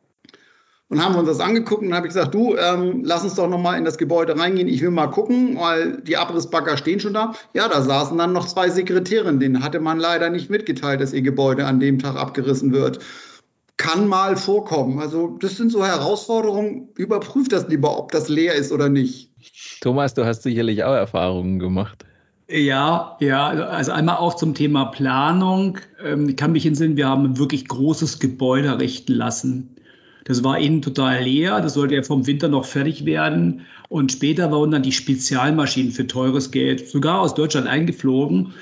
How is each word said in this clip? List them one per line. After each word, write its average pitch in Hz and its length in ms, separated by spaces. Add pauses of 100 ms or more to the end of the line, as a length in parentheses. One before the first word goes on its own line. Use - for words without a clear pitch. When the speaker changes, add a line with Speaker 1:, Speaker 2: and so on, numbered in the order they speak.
(880)
Speaker 1:
und 156 160
haben 185 120
uns 170 120
das 147 120
angeguckt 214 420
und 185 100
habe 170 140
ich 160 60
gesagt, 165 200
du, 220 240
ähm, 180 480
lass 170 200
uns 190 100
doch 180 140
noch 180 120
mal 175 160
in 165 80
das 156 140
Gebäude 165 400
reingehen, 180 300
ich 127 140
will 175 80
mal 160 180
gucken, 240 500
weil 165 440
die 160 140
Abrissbagger 160 600
stehen 165 240
schon 202 140
da. 220 180 (220)
Ja, 214 120
da 156 160
saßen 139 340
dann 170 160
noch 180 140
zwei 180 220
Sekretärinnen, 185 720
denen 131 240
hatte 151 160
man 160 180
leider 165 320
nicht 170 180
mitgeteilt, 147 520
dass 135 120
ihr 139 100
Gebäude 135 440
an 131 140
dem 139 180
Tag 135 160
abgerissen 135 580
wird. 131 280 (760)
Kann 185 320
mal 190 280
vorkommen. 156 640
Also 160 420
das 190 160
sind 233 160
so 202 100
Herausforderungen, 202 1160
überprüf 220 500
das 185 200
lieber, 147 300
ob - 140
das 156 160
leer 160 260
ist 143 180
oder 143 180
nicht. 135 400 (500)
Speaker 2:
Thomas, 135 320
du 120 140
hast 113 160
sicherlich 113 420
auch 135 80
Erfahrungen 92 680
gemacht. 92 460 (420)
Speaker 3:
Ja, 147 760
ja, 143 280
also 151 440
einmal 160 260
auch 170 160
zum 160 180
Thema 143 340
Planung. 175 920 (260)
Ähm, 147 240
ich 135 80
kann 156 160
mich 156 140
entsinnen, 151 320
wir 139 100
haben 139 160
ein 131 140
wirklich 143 300
großes 147 500
Gebäude 135 500
errichten 127 460
lassen. 120 600 (500)
Das 127 180
war 135 140
innen 151 240
total 131 420
leer, 165 380
das 151 120
sollte 143 200
ja 127 80
vom 135 240
Winter 143 220
noch 139 180
fertig 147 400
werden. 156 600 (220)
Und 139 240
später 151 400
wurden 151 180
dann 147 120
die 131 100
Spezialmaschinen 135 960
für 131 160
teures 131 460
Geld 131 360
sogar 156 320
aus 160 140
Deutschland 151 320
eingeflogen 147 960